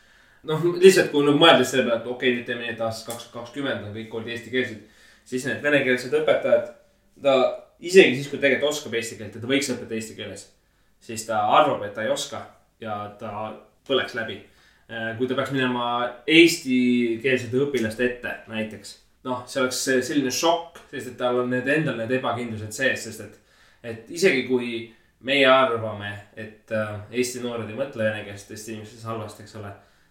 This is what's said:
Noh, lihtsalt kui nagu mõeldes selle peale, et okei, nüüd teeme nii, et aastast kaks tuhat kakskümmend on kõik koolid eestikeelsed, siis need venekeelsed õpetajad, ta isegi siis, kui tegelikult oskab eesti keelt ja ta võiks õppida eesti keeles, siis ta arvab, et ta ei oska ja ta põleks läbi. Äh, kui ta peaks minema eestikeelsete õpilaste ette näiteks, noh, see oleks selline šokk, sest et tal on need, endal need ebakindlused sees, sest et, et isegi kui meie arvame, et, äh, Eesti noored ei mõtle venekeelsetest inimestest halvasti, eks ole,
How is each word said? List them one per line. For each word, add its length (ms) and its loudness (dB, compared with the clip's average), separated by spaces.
Noh, 160 0
lihtsalt 320 8
kui 140 2
nagu 120 6
mõeldes 300 8
selle 160 2
peale, 160 0
et 160 -8
okei, 180 0
nüüd 140 -6
teeme 160 -6
nii, 100 -6
et 80 -8
aastast 300 -6
kaks 160 -14
tuhat 140 -14
kakskümmend 440 -6
on 80 -12
kõik 160 -12
koolid 220 -8
eestikeelsed, 520 -4
siis 180 -4
need 160 -4
venekeelsed 520 2
õpetajad, 460 2
ta 160 4
isegi 380 8
siis, 140 -6
kui 120 -6
tegelikult 300 2
oskab 260 -8
eesti 200 -6
keelt 200 -14
ja 40 -12
ta 80 -4
võiks 200 0
õppida 240 -8
eesti 240 -8
keeles, 260 -12
siis 280 -12
ta 180 0
arvab, 320 4
et 80 -10
ta 120 -6
ei 40 0
oska 300 -6
ja 180 -6
ta 320 -8
põleks 320 0
läbi. 220 -6
Äh, 300 -6
kui 100 0
ta 80 -4
peaks 160 -4
minema 360 0
eestikeelsete 1400 2
õpilaste 400 -2
ette 280 -6
näiteks, 460 -10
noh, 180 -6
see 140 -4
oleks 220 -2
selline 240 0
šokk, 480 0
sest 180 -10
et 80 -14
tal 220 0
on 100 -4
need, 180 0
endal 300 0
need 180 -2
ebakindlused 540 -6
sees, 320 -2
sest 220 -14
et, 80 -20
et 240 -14
isegi 320 2
kui 220 0
meie 220 4
arvame, 640 2
et, 340 -16
äh, 220 -2
Eesti 320 -2
noored 260 -6
ei 80 -10
mõtle 300 -2
venekeelsetest 680 -8
inimestest 380 -14
halvasti, 340 -10
eks 160 -16
ole, 140 -14